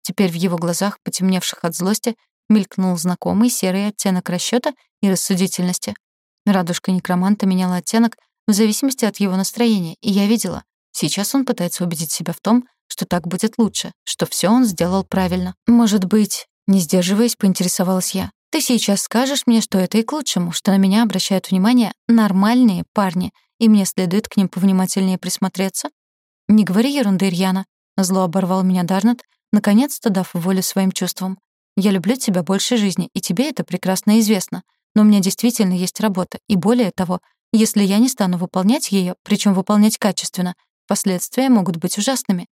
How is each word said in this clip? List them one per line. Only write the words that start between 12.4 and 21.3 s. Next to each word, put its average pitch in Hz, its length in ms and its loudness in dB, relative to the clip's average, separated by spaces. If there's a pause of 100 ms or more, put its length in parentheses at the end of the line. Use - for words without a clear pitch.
том, 240 240 2 (220)
что - 180 -8
так 175 220 -4
будет 185 300 -4
лучше, 190 360 -2 (100)
что - 220 -4
всё - 260 -2
он 247 140 4
сделал 190 400 -2
правильно. 185 480 -2 (140)
«Может 214 380 4
быть», 208 420 0 (200)
не 196 120 4
сдерживаясь, 190 560 0
поинтересовалась 185 800 0
я, 190 160 -6 (180)
«ты 320 100 -2
сейчас 214 440 0
скажешь 269 420 -2
мне, 226 160 4
что - 160 -4
это 185 220 0
и 226 40 0
к - 80 -6
лучшему, 185 400 -4
что - 200 -2
на 196 60 4
меня 196 260 4
обращают 190 480 -2